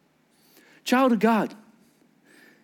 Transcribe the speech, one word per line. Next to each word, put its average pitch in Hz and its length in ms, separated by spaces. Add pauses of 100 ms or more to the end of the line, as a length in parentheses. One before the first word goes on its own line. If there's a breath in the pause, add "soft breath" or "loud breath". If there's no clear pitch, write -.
(840 soft breath)
Child 254 260
of 220 80
God, 220 340 (1120 soft breath)